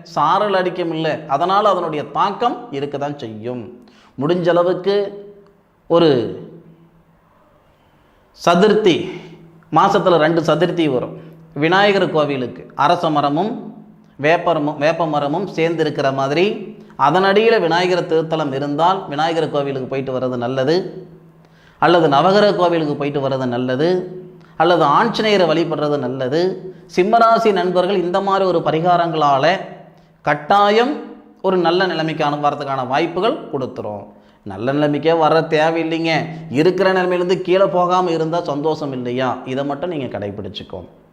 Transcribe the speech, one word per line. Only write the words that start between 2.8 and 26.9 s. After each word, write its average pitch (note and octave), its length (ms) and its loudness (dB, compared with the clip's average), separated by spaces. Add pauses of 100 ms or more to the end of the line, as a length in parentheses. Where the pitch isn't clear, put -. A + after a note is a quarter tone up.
தான் D3 200 -6
செய்யும். A#2 460 -10 (540)
முடிஞ்ச E3+ 320 0
அளவுக்கு F3+ 480 2 (920)
ஒரு E3 220 6 (2250)
சதுர்த்தி F#3 540 4 (760)
மாசத்துல E3+ 540 4
ரெண்டு E3 160 2
சதுர்த்தி E3 520 2
வரும். A2 220 -4 (480)
விநாயகர் F#3+ 480 2
கோவிலுக்கு C#3 640 -4
அரச E3 340 2
மரமும் D3+ 420 0 (760)
வேப்பரமும், D#3 520 0
வேப்ப D#3+ 300 0
மரமும் D3 400 -2
சேர்ந்து E3 360 -2
இருக்கிற D3 280 -2
மாதிரி C#3 340 0 (640)
அதனடியில G3 580 4
விநாயகர் F3 460 0
திருத்தலம் D#3+ 480 0
இருந்தால் D#3+ 520 0
விநாயகர் D#3 400 -2
கோவிலுக்கு C#3 360 -2
போயிட்டு C3 320 -4
வர்றது B2+ 260 -4
நல்லது. C3+ 320 0 (1080)
அல்லது E3 300 6
நவகிரக F#3+ 400 4
கோவிலுக்கு E3 400 0
போயிட்டு C#3+ 300 -4
வர்றது C3 300 -2
நல்லது. B2+ 340 0 (720)
அல்லது E3 240 4 (140)
ஆஞ்சநேயரை G#3+ 520 2
வழிபடுறது D3+ 540 0
நல்லது. C3 360 -2 (540)